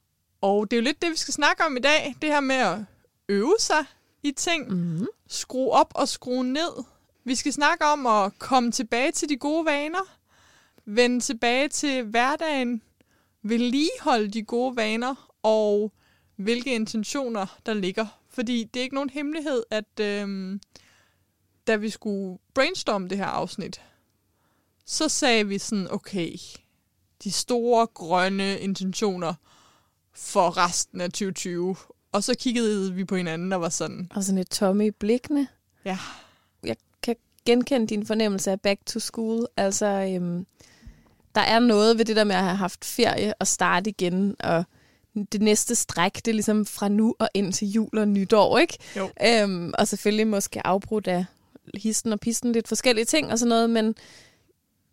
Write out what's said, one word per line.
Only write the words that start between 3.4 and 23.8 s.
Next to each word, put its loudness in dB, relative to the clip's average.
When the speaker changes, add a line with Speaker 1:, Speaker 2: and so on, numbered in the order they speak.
Speaker 1:
sig 0
i -2
ting. -2
Speaker 2:
Mhm. -2
Speaker 1:
Skrue -4
op 4
og 0
skrue -4
ned. -4
Vi -2
skal -2
snakke 2
om 2
at 2
komme 2
tilbage 0
til -6
de -2
gode -2
vaner. -2
Vende 2
tilbage 0
til -2
hverdagen. -2
Vedligeholde 0
de -6
gode -2
vaner. -4
Og 2
hvilke -2
intentioner, -4
der -2
ligger. -2
Fordi -2
det -8
er -2
ikke -8
nogen -4
hemmelighed, -4
at, -6
øhm, -6
da 2
vi -4
skulle -6
brainstorme -2
det -4
her -4
afsnit, -6